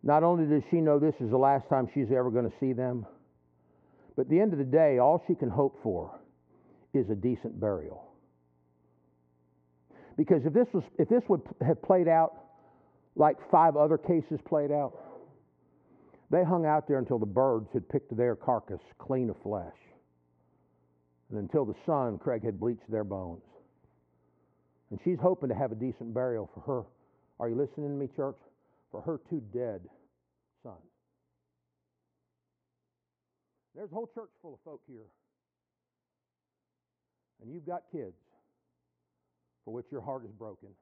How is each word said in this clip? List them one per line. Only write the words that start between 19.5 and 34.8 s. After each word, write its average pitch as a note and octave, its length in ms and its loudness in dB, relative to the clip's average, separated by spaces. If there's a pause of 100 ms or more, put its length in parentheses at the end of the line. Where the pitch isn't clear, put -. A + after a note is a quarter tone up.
and A2 100 -6
until C3+ 240 0
the G#2 100 -6 (100)
sun, C3 340 0
Craig, A#2 260 -4
had G2+ 160 -6
bleached A2+ 280 -4
their G#2+ 160 -4
bones. F#2 380 -10 (1500)
And G2+ 120 -12
she's F3 160 0
hoping D3+ 300 0
to A2+ 80 -2
have A#2+ 160 -2
a A2 40 -8
decent A#2 380 -8
burial A#2+ 400 -4
for G#2 60 -16
her, B2+ 240 -6 (560)
are A#2+ 80 -4
you A#2 80 -4
listening C#3+ 320 -4
to C#3+ 80 -6
me, C#3 100 -6
church? C3+ 320 -8 (540)
For - 100 -14
her D#3+ 260 -8
two D#3 140 -6 (100)
dead A#2 300 -8 (800)
sons. G#2 140 -20 (3000)
There's F3+ 160 -16
a D#3 40 -18
whole A3+ 200 -10
church A3+ 160 -16 (100)
full D#3 140 -20
of - 100 -20
folk D3+ 220 -20